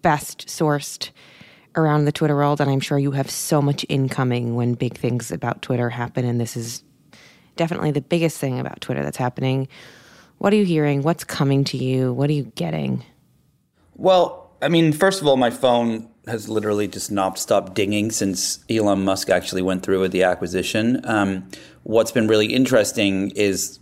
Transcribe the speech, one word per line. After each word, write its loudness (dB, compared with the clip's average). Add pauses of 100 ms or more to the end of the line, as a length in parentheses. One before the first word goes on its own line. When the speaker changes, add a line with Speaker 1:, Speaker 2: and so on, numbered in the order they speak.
Speaker 1:
best -2
sourced -4 (680)
around 4
the 2
Twitter 0
world, 2
and 2
I'm 0
sure -2
you 0
have -4
so 0
much 0
incoming -2
when 0
big -4
things -4
about -6
Twitter -2
happen, -6
and -2
this -6
is -10 (720)
definitely -2
the -2
biggest 0
thing -4
about -8
Twitter -4
that's -6
happening. -2 (680)
What 0
are 6
you 4
hearing? 2
What's 0
coming 2
to -4
you? 0
What 0
are 0
you -4
getting? -4 (920)
Speaker 2:
Well, 2 (100)
I 0
mean, 4
first 2
of 0
all, 6
my 4
phone 2 (180)
has -6
literally 0
just -10
not -2
stopped 0
dinging 0
since -2 (100)
Elon 2
Musk 0
actually 0
went 0
through 0
with 2
the 2
acquisition. 0
Um, 0 (360)
what's 2
been 2
really 4
interesting 2
is -2